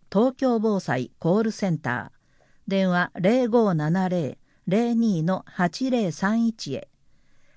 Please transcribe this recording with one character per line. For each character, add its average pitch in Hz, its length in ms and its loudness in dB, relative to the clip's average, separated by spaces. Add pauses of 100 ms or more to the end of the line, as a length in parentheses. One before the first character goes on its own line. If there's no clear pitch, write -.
(120)
東 247 220 2
京 247 260 0
防 208 200 0
災 127 380 -4
コ 170 200 2
ー 226 40 2
ル 220 80 0
セ 202 200 -4
ン 156 80 0
タ 120 360 -6
ー。 - 60 -20 (480)
電 190 220 2
話 175 280 0
零 240 300 2
五 214 260 4
七 165 340 0
零 165 300 -4 (300)
零 233 260 0
二 220 300 2
の 185 220 -2
八 185 440 -2
零 220 220 0
三 226 340 0
一 220 280 -4
へ。 - 140 -10 (680)